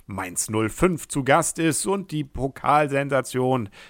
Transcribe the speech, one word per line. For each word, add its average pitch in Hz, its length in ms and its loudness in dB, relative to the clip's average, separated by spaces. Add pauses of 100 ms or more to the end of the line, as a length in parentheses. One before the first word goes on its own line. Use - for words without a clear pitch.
Mainz 95 440 -6
null 110 180 0
fünf 165 400 0
zu 139 160 -4
Gast 151 360 2
ist 165 260 0
und 196 260 -4
die 151 140 -2
Pokalsensation 131 1400 0 (200)